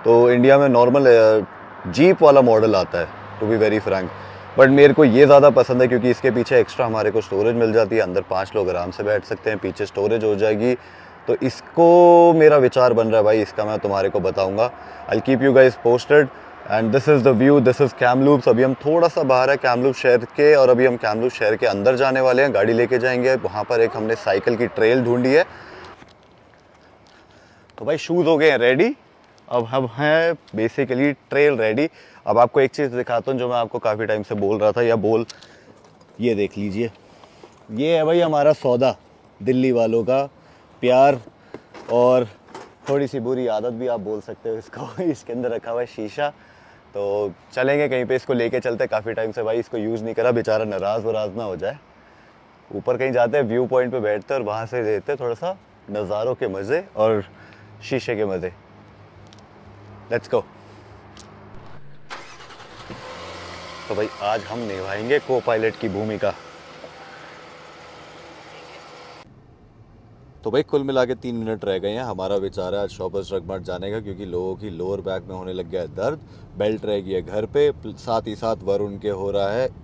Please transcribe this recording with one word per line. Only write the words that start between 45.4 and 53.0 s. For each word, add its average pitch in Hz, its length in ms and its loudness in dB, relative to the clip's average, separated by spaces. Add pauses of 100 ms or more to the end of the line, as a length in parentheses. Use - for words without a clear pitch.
रखा 117 200 -10
हुआ 120 100 -6
है 123 60 -6
शीशा। 117 440 -8 (640)
तो 101 380 -4 (200)
चलेंगे 139 360 -2
कहीं 127 160 -4
पे, 123 120 -2
इसको 127 160 -6
लेके 117 280 -2
चलते 117 240 -4
हैं। 117 60 -6
काफ़ी 110 220 -6
time 110 200 -6
से 117 100 -8
भाई 110 160 -4
इसको 120 180 -8
यूज़ 110 280 -6
नहीं 113 100 -10
करा, 117 180 0
बेचारा 110 320 -2
नाराज़ 104 380 -6
वराज 107 340 -6
ना 113 80 -10
हो 95 120 -8
जाए। 98 220 -8 (960)
ऊपर 120 220 -4
कहीं 127 160 -4